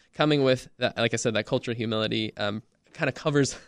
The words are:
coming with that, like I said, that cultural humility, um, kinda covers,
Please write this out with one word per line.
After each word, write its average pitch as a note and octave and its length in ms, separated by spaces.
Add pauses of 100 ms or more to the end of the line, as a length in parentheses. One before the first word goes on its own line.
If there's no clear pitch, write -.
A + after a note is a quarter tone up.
(120)
coming D3+ 320
with C3 320
that, B2 220
like A#2 160
I - 20
said, A2+ 180
that G#2+ 120
cultural B2 280
humility, A2 600
um, G#2 260 (320)
kinda C#3 180
covers, C#3+ 440 (120)